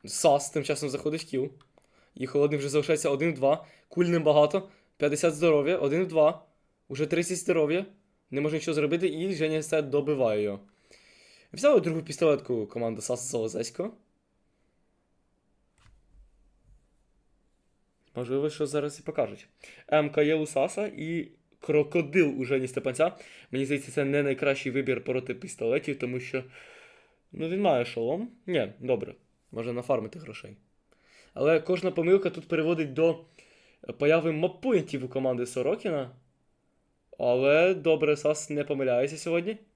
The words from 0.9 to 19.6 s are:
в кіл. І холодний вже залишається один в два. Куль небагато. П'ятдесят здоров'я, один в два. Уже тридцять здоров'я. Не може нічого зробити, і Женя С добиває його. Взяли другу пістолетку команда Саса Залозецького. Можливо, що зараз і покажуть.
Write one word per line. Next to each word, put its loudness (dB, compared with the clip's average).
в -14
кіл. -4
І -8
холодний 2
вже -4
залишається 0
один 0
в -4
два. 2
Куль 0
небагато. 4
П'ятдесят 0
здоров'я, 2
один 0
в -4
два. 2
Уже -4
тридцять -2
здоров'я. 2
Не -4
може 0
нічого -4
зробити, 0
і -4
Женя -2
С 0
добиває 0
його. -4
Взяли 4
другу -2
пістолетку 0
команда -6
Саса -4
Залозецького. -6
Можливо, -2
що -4
зараз -4
і -20
покажуть. -6